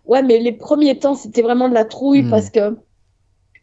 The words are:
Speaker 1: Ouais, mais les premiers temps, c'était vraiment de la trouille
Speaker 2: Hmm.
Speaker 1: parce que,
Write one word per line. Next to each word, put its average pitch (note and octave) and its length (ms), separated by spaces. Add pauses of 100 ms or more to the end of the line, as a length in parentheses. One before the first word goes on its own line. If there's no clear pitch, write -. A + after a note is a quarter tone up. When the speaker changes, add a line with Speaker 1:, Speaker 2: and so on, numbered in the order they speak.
Speaker 1:
Ouais, C4 180
mais A#3+ 160
les A#3 140
premiers D4 460
temps, C#4 160
c'était A#3 280
vraiment B3 280
de B3 40
la A3+ 120
trouille C#4 360
Speaker 2:
Hmm. A#3+ 80
Speaker 1:
parce G#3+ 200
que, G#3+ 260 (880)